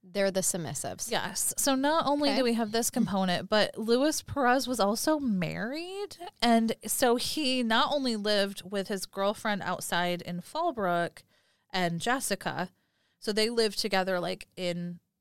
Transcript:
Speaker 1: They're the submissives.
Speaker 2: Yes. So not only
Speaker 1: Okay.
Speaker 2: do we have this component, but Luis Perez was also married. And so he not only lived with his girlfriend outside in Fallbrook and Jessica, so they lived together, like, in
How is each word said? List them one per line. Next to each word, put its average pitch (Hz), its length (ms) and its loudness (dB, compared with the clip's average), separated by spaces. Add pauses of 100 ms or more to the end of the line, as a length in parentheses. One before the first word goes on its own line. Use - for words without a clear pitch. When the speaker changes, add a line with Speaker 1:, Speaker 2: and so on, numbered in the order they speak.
Speaker 1:
They're 196 300 0
the 185 120 -2
submissives. 151 680 -4
Speaker 2:
Yes. - 460 -2
So 277 180 2
not 294 320 2
only 285 240 2
Speaker 1:
Okay. 269 80 0
Speaker 2:
do 262 60 2
we 233 100 2
have 220 160 0
this 233 180 0
component, 185 600 0
but 214 280 2
Luis 247 460 2
Perez 247 460 2
was 220 100 -2
also 220 400 2
married. 262 1000 -4 (220)
And 226 360 4 (100)
so 240 300 4
he 254 480 0
not 233 280 2
only 262 220 0
lived 202 480 0
with 190 240 -4
his 196 200 -4
girlfriend 202 560 -2
outside 175 600 -2
in 175 180 -8
Fallbrook 208 840 -2 (500)
and 170 280 0
Jessica, 196 680 -2 (500)
so 214 120 -4
they 214 180 2
lived 226 280 0
together, 190 400 0
like, 180 380 -6
in 175 420 -6 (220)